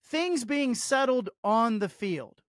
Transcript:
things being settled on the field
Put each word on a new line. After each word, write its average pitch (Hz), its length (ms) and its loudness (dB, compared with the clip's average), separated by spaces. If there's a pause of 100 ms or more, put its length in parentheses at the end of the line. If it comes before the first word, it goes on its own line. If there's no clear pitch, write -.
things 330 380 0
being 277 300 0
settled 254 560 0 (120)
on 220 360 2
the 196 100 0
field 165 600 -6